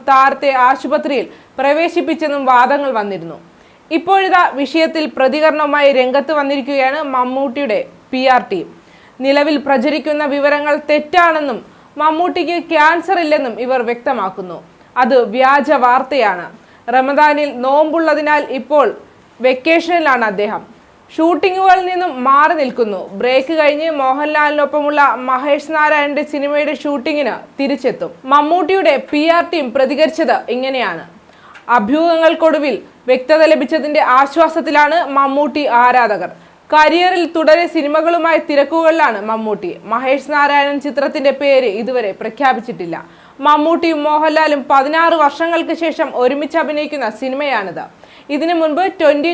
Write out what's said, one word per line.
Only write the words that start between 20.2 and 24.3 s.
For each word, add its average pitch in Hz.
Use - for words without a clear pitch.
അദ്ദേഹം. 202
ഷൂട്ടിങ്ങുകളിൽ 370
നിന്നും 359
മാറി 294
നിൽക്കുന്നു. 220
ബ്രേക്ക് 262
കഴിഞ്ഞ് 294
മോഹൻലാലിനൊപ്പമുള്ള 294